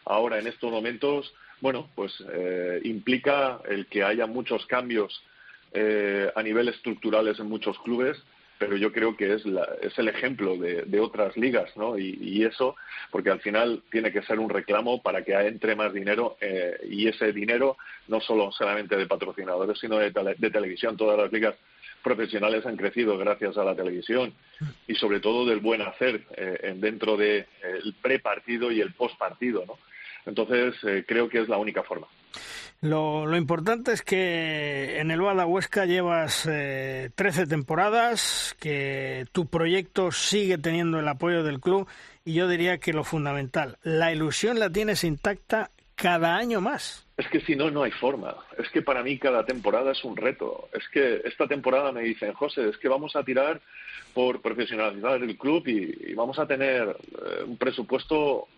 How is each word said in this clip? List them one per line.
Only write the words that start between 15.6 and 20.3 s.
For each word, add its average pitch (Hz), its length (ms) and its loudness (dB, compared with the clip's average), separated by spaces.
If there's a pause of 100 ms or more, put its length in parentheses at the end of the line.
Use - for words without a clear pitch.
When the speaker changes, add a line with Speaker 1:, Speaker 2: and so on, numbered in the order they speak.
Speaker 1:
más 104 180 0
dinero, 104 480 0
eh, 92 380 -2 (100)
y 104 200 2
ese 107 240 0
dinero 120 440 2 (300)
no 110 140 0
solo 107 320 2
solamente 104 440 0
de 95 100 2
patrocinadores, 95 760 -2
sino 110 180 0
de 104 140 2
tele-, 98 260 0